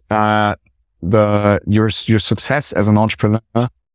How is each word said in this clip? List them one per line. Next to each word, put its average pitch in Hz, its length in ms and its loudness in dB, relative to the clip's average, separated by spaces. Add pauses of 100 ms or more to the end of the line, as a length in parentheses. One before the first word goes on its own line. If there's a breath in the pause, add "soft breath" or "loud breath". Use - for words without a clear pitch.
uh, 107 460 0 (460)
the, 104 680 2
your, 107 220 2 (160)
your 110 140 2
success 131 520 -4
as 101 160 0
an 107 100 4
entrepreneur 110 680 -2 (280)